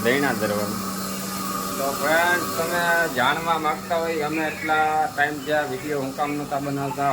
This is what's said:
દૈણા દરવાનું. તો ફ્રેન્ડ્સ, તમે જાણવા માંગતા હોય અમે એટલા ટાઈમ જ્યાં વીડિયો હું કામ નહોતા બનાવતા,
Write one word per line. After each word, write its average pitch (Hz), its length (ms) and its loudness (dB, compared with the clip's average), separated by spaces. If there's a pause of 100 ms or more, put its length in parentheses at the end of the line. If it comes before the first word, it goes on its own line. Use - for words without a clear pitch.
દૈણા 131 360 2
દરવાનું. 104 380 0 (960)
તો 139 100 0 (100)
ફ્રેન્ડ્સ, 170 500 4 (100)
તમે 170 220 0 (380)
જાણવા 160 480 2
માંગતા 160 380 0
હોય 160 240 -2
અમે 160 180 -2
એટલા 156 400 0 (240)
ટાઈમ 147 280 0 (100)
જ્યાં 151 240 0
વીડિયો 143 320 -4
હું 135 140 -4
કામ 147 200 -2
નહોતા 139 280 -4
બનાવતા, 139 480 -2